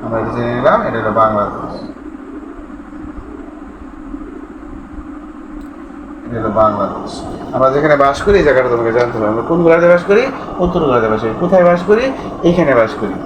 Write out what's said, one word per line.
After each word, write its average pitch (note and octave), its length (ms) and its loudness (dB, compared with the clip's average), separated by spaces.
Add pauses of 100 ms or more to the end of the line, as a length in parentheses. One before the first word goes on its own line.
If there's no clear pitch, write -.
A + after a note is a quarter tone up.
আমরা A2+ 180 -4
এটা - 140 -4
জেনে A#2+ 220 -2
নিলাম, D#3 300 2
এটা A#2 140 -4
হলো G#2+ 120 -2 (100)
বাংলাদেশ, G#2 480 -2 (4000)
এটা A#2+ 140 -8
হলো G#2+ 120 -2 (100)
বাংলাদেশ। - 500 0 (440)
আমরা C3 200 4
যেখানে D3 280 4
বাস C#3 220 2
করি, G3+ 160 6
এই D#3 60 4
জায়গাটা B2+ 260 4
তোমাকে A#2 240 2
জানতে A#2+ 200 2
হবে। G#2+ 140 0
আমরা A2+ 180 0
কোন E3+ 160 2
গোলার্ধে E3+ 280 6
বাস F3 160 4
করি? G#3+ 140 6 (400)
উত্তর F3+ 220 0
গোলার্ধে A#2 280 2
বাস G#2+ 100 0
করি। A2+ 100 -2 (100)
কোথায় F3 260 6
বাস F3 200 4
করি? A3+ 160 4 (420)
এইখানে E3+ 320 4
বাস A2 220 4
করি। F#2+ 140 -4 (100)